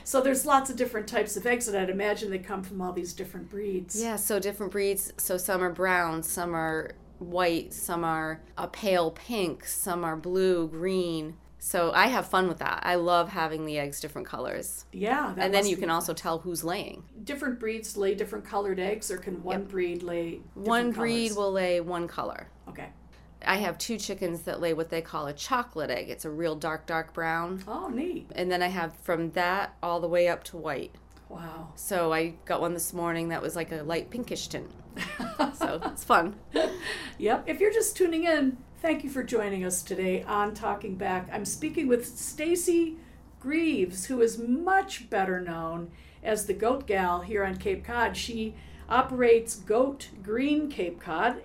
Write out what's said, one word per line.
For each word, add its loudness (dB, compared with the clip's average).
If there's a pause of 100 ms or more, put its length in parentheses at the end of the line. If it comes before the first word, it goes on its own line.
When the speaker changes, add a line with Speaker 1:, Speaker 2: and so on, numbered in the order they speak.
Speaker 1:
so 4
there's 4
lots 6
of -6
different -2
types 0
of -4
eggs, 2
and 0
I'd 0
imagine 0
they -2
come -6
from -8
all -2
these -6
different -10
breeds. -4
Speaker 2:
Yeah, -2
so 2
different -2
breeds. 0
So 0
some 0
are 2
brown, 2
some -2
are 0 (280)
white, 0
some -2
are 0 (160)
a -4
pale 4
pink, -2
some -2
are 0
blue, 4
green. 0 (240)
So 2
I 8
have 0
fun 4
with -2
that. -2
I 2
love 4
having -2
the -2
eggs -4
different -8
colors. -6
Speaker 1:
Yeah, 0
that -2
Speaker 2:
And 2
then 8
Speaker 1:
must 4
Speaker 2:
you 2
Speaker 1:
be -2
Speaker 2:
can 2
Speaker 1:
fun. 4
Speaker 2:
also 0
tell -2
who's -6
laying. -4 (200)
Speaker 1:
Different -4
breeds -6
lay 2
different -6
colored 0
eggs, -2
or -4
can -6
one -2
Speaker 2:
Yep. -6
Speaker 1:
breed -2
lay -2
different -8
Speaker 2:
One 4
breed 2
Speaker 1:
colors? -4
Speaker 2:
will 2
lay 4
one -2
color. -8 (180)
Speaker 1:
Okay. -12 (560)
Speaker 2:
I 4
have 0
two -4
chickens -4
that -4
lay 2
what -2
they -2
call -6
a -4
chocolate -2
egg. -2
It's -8
a -6
real -2
dark, -4
dark -2
brown. -2
Speaker 1:
Oh, -6
neat. -4
Speaker 2:
And 0
then 2
I 2
have -4
from 0
that 0
all 0
the 0
way 6
up 0
to -12
white. -4 (380)
Speaker 1:
Wow. -12
Speaker 2:
So 2
I 2 (100)
got 0
one 2
this -4
morning -2
that -2
was, -4
like, -4
a -6
light -2
pinkish -6
tint. -8 (280)
Speaker 1:
<laughs> -6 (480)
Speaker 2:
So -2
it's -6
fun. 6 (840)
Speaker 1:
Yep. 2
If -2
you're 6
just 2
tuning 4
in, 4 (240)
thank 2
you -4
for -2
joining 0
us 0
today 0
on 2
Talking -4
Back. -2
I'm -4
speaking -2
with 4 (120)
Stacy 2 (420)
Greaves, 0
who 2
is 4
much 0
better 2
known -6 (320)
as 0
the 2
Goat 0
Gal 2
here 0
on -2
Cape -2
Cod. 0
She -4 (340)
operates 6
Goat 2 (120)
Green 2
Cape -4
Cod, 0